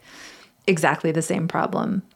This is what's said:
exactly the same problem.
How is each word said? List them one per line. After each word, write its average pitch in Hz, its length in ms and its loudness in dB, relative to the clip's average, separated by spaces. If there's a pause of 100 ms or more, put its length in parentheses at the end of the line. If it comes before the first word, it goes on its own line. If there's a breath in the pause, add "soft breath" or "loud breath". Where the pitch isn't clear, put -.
(640 loud breath)
exactly 160 460 2
the 160 100 0
same 165 260 -2
problem. 185 540 -2 (140)